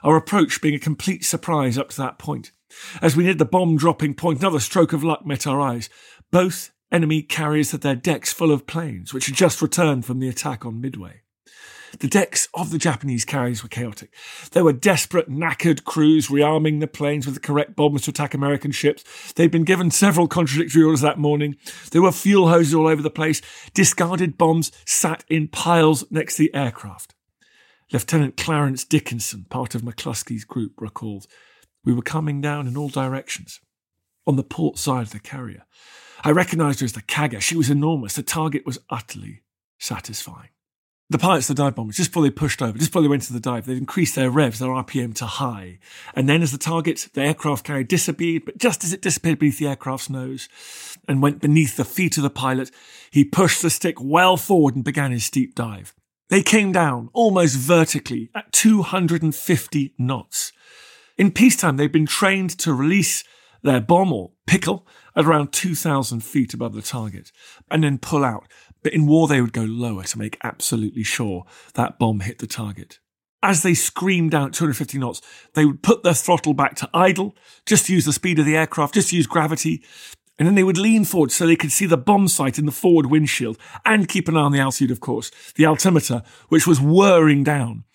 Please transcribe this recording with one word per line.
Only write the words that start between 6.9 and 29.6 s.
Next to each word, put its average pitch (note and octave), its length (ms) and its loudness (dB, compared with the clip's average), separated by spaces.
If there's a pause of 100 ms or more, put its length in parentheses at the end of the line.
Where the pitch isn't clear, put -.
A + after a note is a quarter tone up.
enemy D#3 300 0
carriers D3+ 500 -2
had C#3+ 100 -8
their C#3 140 0
decks C3+ 380 -4
full E3 180 2
of C#3+ 160 -2
planes, C3 460 -10
which C3 140 -6
had C#3 80 -8
just - 260 2
returned D3 440 0
from B2+ 140 -6
the C3 80 -4
attack B2+ 380 -8
on A2+ 160 -10
Midway." A2+ 400 -12 (800)
The - 80 -4
decks - 480 0
of D#3+ 160 -6
the D#3+ 80 -4
Japanese C3 440 -2
carriers B2 380 -4
were A#2+ 80 -18
chaotic. A#2+ 420 -12 (400)
There F#3 120 4
were D#3 100 6
desperate, E3 560 0
knackered D3+ 540 -2
crews D#3 440 2
rearming D3+ 520 2
the D3+ 80 -2
planes D3 400 -4
with C#3 80 -6
the - 60 -14
correct D3 340 -2
bombs D3 280 0
to - 60 -6
attack C#3+ 240 -6
American C#3+ 380 -4
ships. C#3+ 320 -2 (320)
They'd E3 160 4
been E3 120 2
given F3 280 2
several F3 360 4
contradictory D#3 540 2
orders D#3 200 4
that D3 180 0
morning. D3 360 -2 (360)
There E3+ 100 4
were F#3 100 6
fuel F#3+ 380 4
hoses E3 240 4
all D#3+ 140 4
over D3+ 160 0
the D3+ 80 -4
place. D#3 320 -4 (320)
Discarded F3 640 0
bombs D#3+ 320 2 (140)
sat - 440 -2
in D#3+ 180 -2
piles D#3 600 2
next - 280 -4
to D#3 60 2
the D#3 120 0
aircraft. A2+ 580 -8 (800)
Lieutenant D3+ 460 0
Clarence C#3+ 460 -2
Dickinson, A2 680 -4
part B2 240 -6